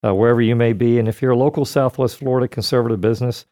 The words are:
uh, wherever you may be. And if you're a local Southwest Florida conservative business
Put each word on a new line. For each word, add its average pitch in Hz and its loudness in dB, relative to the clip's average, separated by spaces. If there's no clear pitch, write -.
uh, 101 2
wherever 117 4
you 117 2
may 117 2
be. 120 2
And 113 0
if 113 -6
you're 131 0
a 120 2
local 143 0
Southwest 131 -2
Florida 127 -2
conservative 117 -2
business 117 -2